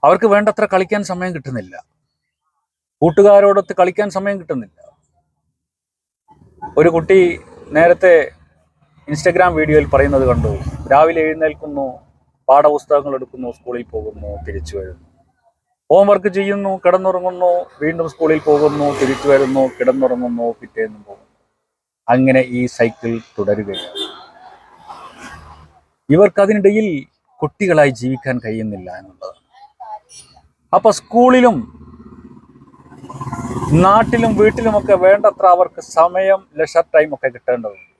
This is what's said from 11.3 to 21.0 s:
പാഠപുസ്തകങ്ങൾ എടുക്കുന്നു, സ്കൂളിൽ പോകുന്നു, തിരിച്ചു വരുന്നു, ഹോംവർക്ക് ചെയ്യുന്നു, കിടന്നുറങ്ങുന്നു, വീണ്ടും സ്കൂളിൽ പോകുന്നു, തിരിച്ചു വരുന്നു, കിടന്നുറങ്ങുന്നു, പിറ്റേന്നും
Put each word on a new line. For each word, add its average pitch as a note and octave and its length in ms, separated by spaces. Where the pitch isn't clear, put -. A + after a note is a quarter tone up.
പാഠപുസ്തകങ്ങൾ C#3+ 720
എടുക്കുന്നു, B2+ 400
സ്കൂളിൽ A#2+ 340
പോകുന്നു, G#2+ 380
തിരിച്ചു G2+ 320
വരുന്നു, F#2 280
ഹോംവർക്ക് G3 480
ചെയ്യുന്നു, G3 340
കിടന്നുറങ്ങുന്നു, F3+ 680
വീണ്ടും E3 320
സ്കൂളിൽ D#3 340
പോകുന്നു, D3 400
തിരിച്ചു C3+ 300
വരുന്നു, C3+ 320
കിടന്നുറങ്ങുന്നു, B2 720
പിറ്റേന്നും G#2+ 460